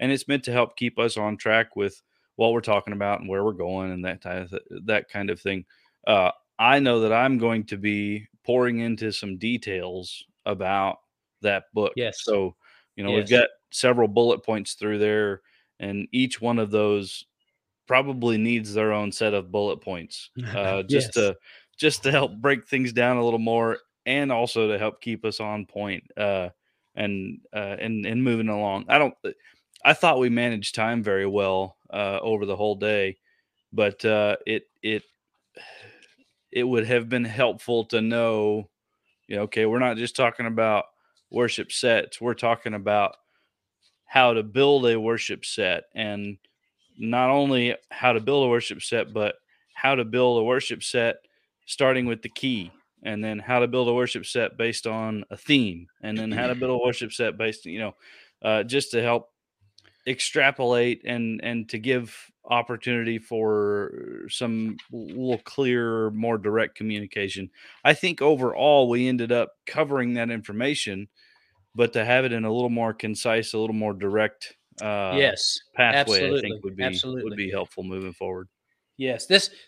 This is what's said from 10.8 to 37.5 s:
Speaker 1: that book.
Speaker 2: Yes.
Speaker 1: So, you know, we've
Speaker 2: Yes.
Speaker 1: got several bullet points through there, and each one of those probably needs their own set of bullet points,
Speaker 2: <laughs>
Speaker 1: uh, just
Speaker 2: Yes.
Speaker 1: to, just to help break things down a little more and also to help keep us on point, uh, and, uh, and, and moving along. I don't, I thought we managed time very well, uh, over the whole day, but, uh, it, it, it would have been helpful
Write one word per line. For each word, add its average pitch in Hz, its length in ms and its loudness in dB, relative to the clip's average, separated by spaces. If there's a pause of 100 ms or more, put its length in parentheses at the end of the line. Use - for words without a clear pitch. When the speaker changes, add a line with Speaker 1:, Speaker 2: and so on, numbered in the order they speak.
Speaker 1:
that 101 220 0 (100)
book. 107 220 0
Speaker 2:
Yes. 117 260 -4
Speaker 1:
So, 98 340 0 (400)
you 104 80 -8
know, 101 60 -2
we've 104 200 0
Speaker 2:
Yes. 123 120 8
Speaker 1:
got - 60 2 (240)
several 120 360 4
bullet 117 340 4
points 107 320 -4
through 107 240 -2
there, 104 440 0 (380)
and 101 320 -6
each 127 280 -2
one 117 180 0
of 107 120 -2
those 104 560 0 (600)
probably 127 520 2
needs 110 340 0
their 107 200 2
own 104 200 -2
set 107 220 0
of 92 180 -2
bullet 101 300 0
points, 87 540 -10
Speaker 2:
<laughs> 120 180 -8
Speaker 1:
uh, 98 300 -2
just 131 240 2
Speaker 2:
Yes. - 60 -10
Speaker 1:
to, 101 220 2 (400)
just - 280 0
to 135 60 2
help 135 260 2
break 127 300 0
things 131 280 -2
down 123 240 4
a 120 60 2
little 117 140 2
more 113 400 0 (280)
and 135 260 0
also 113 360 0
to 104 100 -2
help 107 240 -4
keep 113 240 -6
us 107 140 -6
on 107 260 -6
point, 101 380 -8 (120)
uh, 98 320 -2 (460)
and, 101 460 -6 (120)
uh, 101 260 -8
and, 110 280 -6
and 117 180 -2
moving 113 240 0
along. 104 400 -4
I 131 100 6
don't, 139 160 2 (720)
I 151 80 8
thought 156 260 2
we 127 120 4
managed 117 440 -2
time 113 280 -2
very 98 240 0
well, 95 500 0 (140)
uh, 98 320 -4
over 107 240 -2
the 98 100 -2
whole 104 200 -2
day, 101 420 -2 (560)
but, 104 320 0
uh, 104 300 2 (100)
it, 107 180 -4 (180)
it, 107 200 -4 (1500)
it 120 140 0
would 120 220 2
have 117 240 2
been 120 140 0
helpful 113 640 0